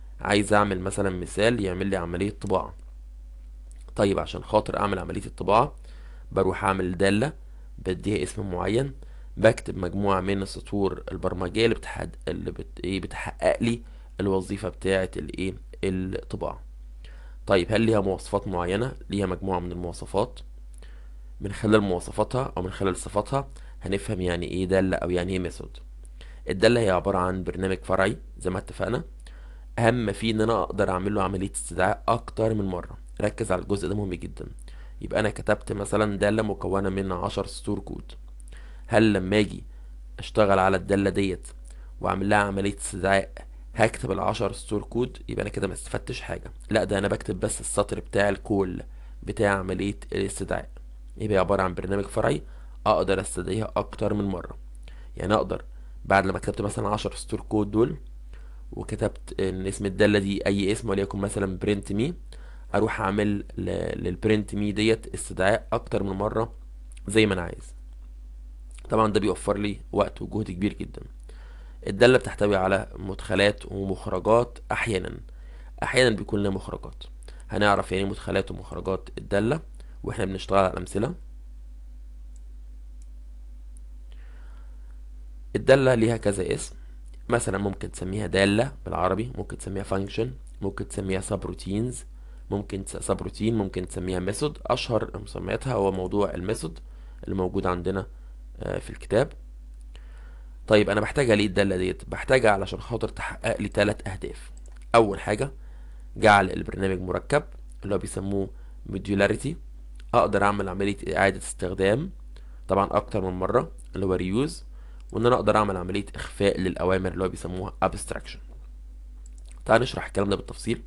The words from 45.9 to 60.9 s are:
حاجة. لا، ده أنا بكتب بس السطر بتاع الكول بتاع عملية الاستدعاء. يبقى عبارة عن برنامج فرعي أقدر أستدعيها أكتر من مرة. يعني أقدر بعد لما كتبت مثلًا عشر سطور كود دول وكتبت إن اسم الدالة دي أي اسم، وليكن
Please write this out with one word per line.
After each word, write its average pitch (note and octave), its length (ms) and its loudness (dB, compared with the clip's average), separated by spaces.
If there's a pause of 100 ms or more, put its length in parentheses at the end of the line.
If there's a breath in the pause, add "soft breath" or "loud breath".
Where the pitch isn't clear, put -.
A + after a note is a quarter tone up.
حاجة. - 300 -8 (180)
لا، G#2+ 140 4
ده G2 140 2
أنا G2+ 100 2
بكتب G2 320 0
بس G#2 200 -2
السطر - 400 0
بتاع G2+ 300 2
الكول G2 540 0 (400 soft breath)
بتاع G2+ 360 2
عملية F#2+ 400 -2 (120)
الاستدعاء. F#2+ 580 -2 (480)
يبقى G#2+ 200 2
عبارة F#2+ 240 4
عن F#2 120 2
برنامج F#2+ 320 -2
فرعي B2 360 0 (440 soft breath)
أقدر F#2 360 6
أستدعيها F#2 540 -4
أكتر G#2 380 0
من G2+ 120 0
مرة. F#2+ 320 -6 (600 soft breath)
يعني F#2+ 160 2
أقدر F#2 320 2 (400 soft breath)
بعد G2 200 8
لما F#2 140 0
كتبت - 220 -2
مثلًا G#2 260 -2
عشر G#2 260 0
سطور - 280 -6
كود G#2+ 300 0
دول A#2 260 4 (720 soft breath)
وكتبت - 720 -4
إن F#2+ 260 0
اسم G2 180 -4
الدالة G2+ 340 6
دي G2 260 0
أي G2+ 260 4
اسم، A2+ 180 -2
وليكن G2 300 0